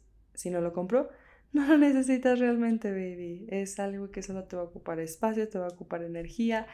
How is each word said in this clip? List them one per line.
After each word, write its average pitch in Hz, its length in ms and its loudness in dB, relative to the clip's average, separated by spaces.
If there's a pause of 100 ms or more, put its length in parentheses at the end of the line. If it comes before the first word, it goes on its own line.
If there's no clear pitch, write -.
(340)
si - 160 -8
no 180 100 -2
lo 170 140 -2
compro", 190 380 0 (420)
no 277 140 2
lo 311 100 8
necesitas 262 640 4
realmente, 233 520 2
baby. 180 580 -6
Es 196 300 -4
algo 196 300 -4
que 190 140 -10
solo 190 220 -8
te 180 100 -10
va 175 80 -4
a - 20 -4
ocupar 170 340 -6
espacio, 220 500 -2
te 196 100 -6
va 180 60 -4
a 175 40 -4
ocupar 175 320 -8
energía. 196 720 -2